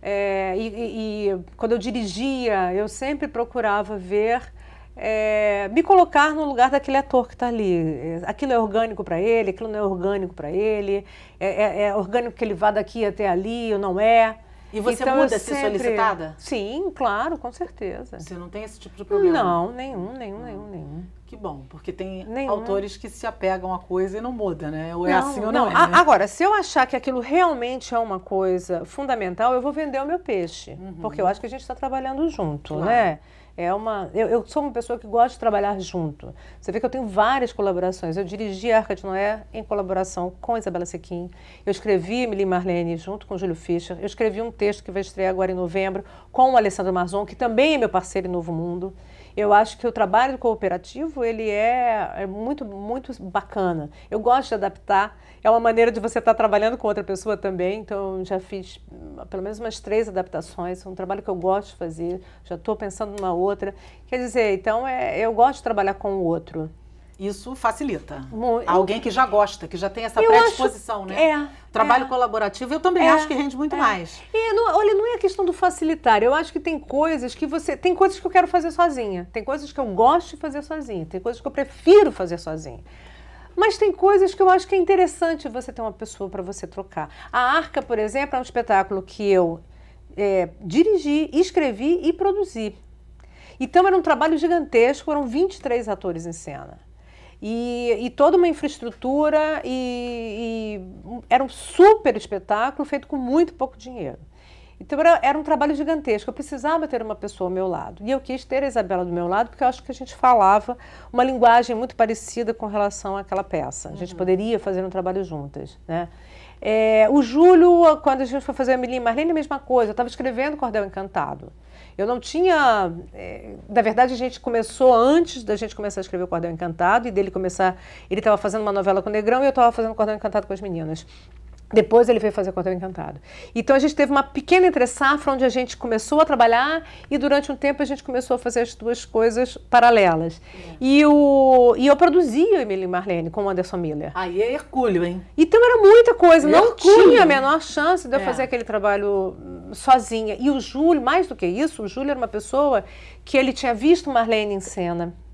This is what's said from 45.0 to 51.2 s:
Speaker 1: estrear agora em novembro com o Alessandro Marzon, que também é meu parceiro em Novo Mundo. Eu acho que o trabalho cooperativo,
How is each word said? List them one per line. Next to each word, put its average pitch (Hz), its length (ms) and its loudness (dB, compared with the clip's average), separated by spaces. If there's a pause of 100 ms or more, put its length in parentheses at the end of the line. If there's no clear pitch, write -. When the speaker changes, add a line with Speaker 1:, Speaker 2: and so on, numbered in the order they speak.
Speaker 1:
estrear 190 260 -4
agora 185 240 -2
em - 20 -4
novembro 190 480 -4 (280)
com 262 220 4
o 254 40 6
Alessandro 190 380 2
Marzon, 185 320 -4
que - 100 -18
também 254 380 2
é 285 40 0
meu 220 120 0
parceiro 185 360 -4
em 180 40 -6
Novo 175 240 -6
Mundo. 175 400 -8 (400)
Eu 208 160 0
acho 214 280 4
que - 80 -6
o 226 60 -2
trabalho 233 440 0
cooperativo, 233 880 -4